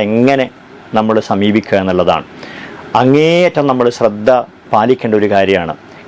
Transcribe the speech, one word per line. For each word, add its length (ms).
എങ്ങനെ 380
നമ്മൾ 180
സമീപിക്കുക 540
എന്നുള്ളതാണ്. 420
അങ്ങേയറ്റം 720
നമ്മൾ 160
ശ്രദ്ധ 320
പാലിക്കേണ്ട 480
ഒരു 140
കാര്യമാണ്. 380